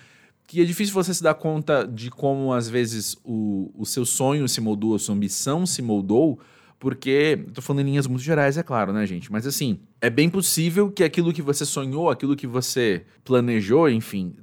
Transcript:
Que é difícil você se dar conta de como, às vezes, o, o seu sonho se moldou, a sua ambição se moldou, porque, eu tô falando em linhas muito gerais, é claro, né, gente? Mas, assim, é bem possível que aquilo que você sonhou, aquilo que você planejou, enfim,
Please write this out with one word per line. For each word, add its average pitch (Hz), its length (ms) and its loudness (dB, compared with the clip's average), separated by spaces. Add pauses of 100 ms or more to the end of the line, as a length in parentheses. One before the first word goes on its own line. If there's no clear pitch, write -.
(460)
Que 165 140 -2
é 170 60 6
difícil 196 280 -2
você 185 200 0
se 170 100 -4
dar 156 120 4
conta 151 520 0
de 120 240 -10
como, 139 400 -2
às 120 180 0
vezes, 113 540 -2
o, 104 500 -4
o 110 120 -10
seu 123 200 -4
sonho 135 440 0
se - 100 -2
moldou, 110 340 0
a 101 60 0
sua 104 160 -2
ambição 135 500 -2
se 170 160 -4
moldou, 113 560 2 (400)
porque, 135 680 0
eu - 80 -16
tô - 80 -12
falando 139 220 -2
em 139 80 0
linhas 139 160 0
muito 127 160 -4
gerais, 143 340 2
é 165 60 -2
claro, 107 280 -2
né, 104 140 0
gente? 92 260 -6
Mas, 110 140 -4
assim, 139 340 -2 (220)
é 135 80 2
bem 139 180 4
possível 175 600 0
que 196 140 0
aquilo 170 280 2
que 156 100 -4
você 143 220 -2
sonhou, 143 460 -2
aquilo 139 260 0
que 139 120 -6
você 120 580 0 (180)
planejou, 120 640 4
enfim, 104 560 -2